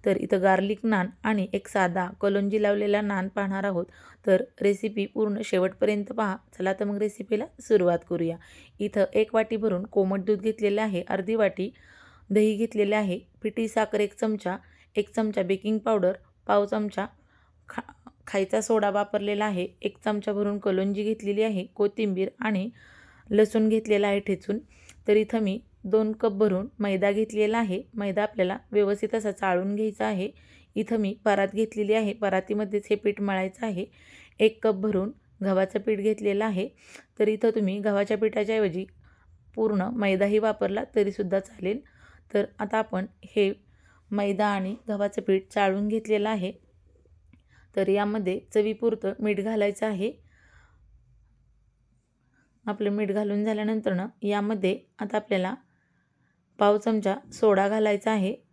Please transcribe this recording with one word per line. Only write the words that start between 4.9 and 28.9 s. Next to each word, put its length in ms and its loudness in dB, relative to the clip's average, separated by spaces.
पूर्ण 400 -2
शेवटपर्यंत 680 0
पहा. 220 -2
चला 160 -2
तर 120 -4
मग 120 -4
रेसिपीला 480 -4
सुरुवात 480 2
करूया. 280 -2
इथं 340 0
एक 220 0
वाटी 220 0
भरून 280 0
कोमट 400 0
दूध 160 0
घेतलेलं 400 0
आहे, 280 -2
अर्धी 260 -2
वाटी 360 0
दही 260 4
घेतलेले 400 0
आहे, 220 0
पिठी 260 -4
साखर 320 0
एक 140 0
चमचा, 420 -4
एक 140 0
चमचा 340 -2
बेकिंग 340 -2
पावडर, 360 2
पाव 180 4
चमचा 400 -4
खा-, 120 -10
खायचा 340 0
सोडा 280 2
वापरलेला 560 -2
आहे, 220 -2
एक 240 -4
चमचा 280 -2
भरून 260 -2
कलोंजी 440 0
घेतलेली 400 -2
आहे, 220 -2
कोथिंबीर 540 0
आणि 300 -2
लसूण 400 4
घेतलेला 380 2
आहे 120 2
ठेचून. 400 -4
तर 80 6
इथं 240 2
मी 200 -2
दोन 260 2
कप 220 0
भरून 340 2
मैदा 320 2
घेतलेला 460 0
आहे. 240 0
मैदा 300 -2
आपल्याला 340 0
व्यवस्थित 440 2